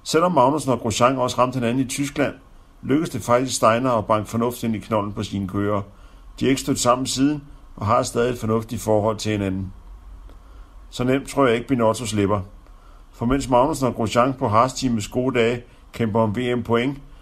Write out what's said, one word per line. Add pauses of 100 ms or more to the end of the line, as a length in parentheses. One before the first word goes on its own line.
Selvom
Magnussen
og
Grosjean
også
ramte
hinanden
i
Tyskland, (480)
lykkedes
det
faktisk
Steiner
at
banke
fornuft
ind
i
knolden
på
sine
kører. (580)
De
er
ikke
stødt
sammen
siden, (340)
og
har
stadig
et
fornuftigt
forhold
til
hinanden. (1160)
Så
nemt
tror
jeg
ikke,
Binotto
slipper. (720)
For
mens
Magnussen
og
Grosjean
på
Haas-teamets
gode
dage (300)
kæmper
om
V
M-point, (240)